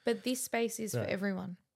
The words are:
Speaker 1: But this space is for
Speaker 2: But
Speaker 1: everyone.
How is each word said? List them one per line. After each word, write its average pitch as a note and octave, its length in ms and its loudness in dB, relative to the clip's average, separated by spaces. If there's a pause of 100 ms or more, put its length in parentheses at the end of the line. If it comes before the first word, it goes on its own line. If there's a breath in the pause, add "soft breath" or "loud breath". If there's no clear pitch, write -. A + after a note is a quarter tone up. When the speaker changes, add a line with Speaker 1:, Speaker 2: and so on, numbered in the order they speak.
Speaker 1:
But A3+ 200 2
this B3+ 180 0
space A#3 380 0
is A3 120 -2
for - 80 2
Speaker 2:
But - 100 0
Speaker 1:
everyone. F#3 460 -2 (200)